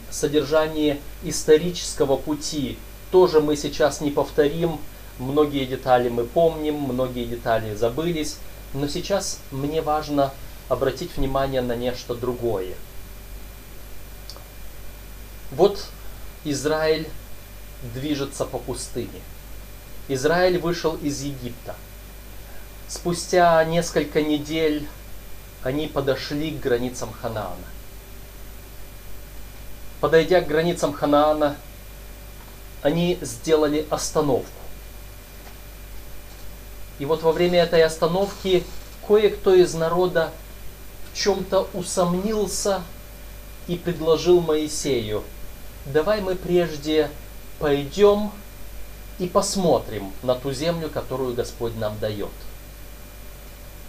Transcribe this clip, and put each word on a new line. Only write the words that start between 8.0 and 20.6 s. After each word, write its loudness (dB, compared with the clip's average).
Но -2
сейчас -2
мне -2
важно 2
обратить 0
внимание 2
на 0
нечто -4
другое. -2
Вот 2
Израиль 2
движется -2
по -4
пустыне. -6
Израиль 4
вышел 0